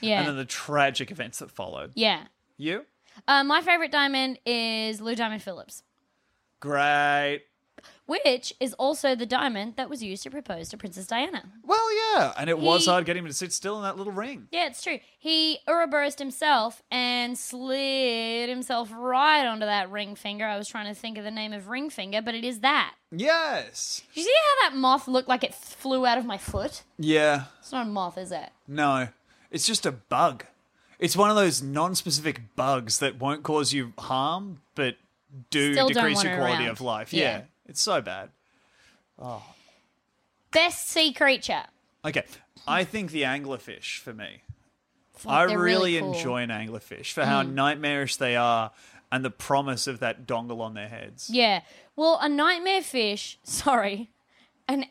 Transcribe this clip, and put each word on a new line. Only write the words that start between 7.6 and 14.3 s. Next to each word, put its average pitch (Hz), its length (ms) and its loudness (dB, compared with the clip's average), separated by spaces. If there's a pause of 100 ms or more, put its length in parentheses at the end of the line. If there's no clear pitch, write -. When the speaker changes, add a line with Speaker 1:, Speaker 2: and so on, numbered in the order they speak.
Speaker 1:
Which 285 540 0
is 254 140 -2
also 277 420 2
the 233 100 -4
diamond 226 500 -2
that 262 140 -6
was 277 120 -8
used 196 200 -8
to 262 80 -12
propose 202 380 -10
to - 80 -12
Princess 190 320 -12
Diana. 254 340 -4 (220)
Speaker 2:
Well, 440 500 2
yeah, 143 240 4
and 147 100 -2
it 165 100 2
was 165 260 6
Speaker 1:
He 175 60 4
Speaker 2:
hard 180 140 4
getting 175 200 -2
him 165 40 -8
to 139 60 -8
sit 175 180 -6
still 208 260 -4
in 208 40 -8
that 196 140 -4
little 196 160 -8
ring. 214 400 -8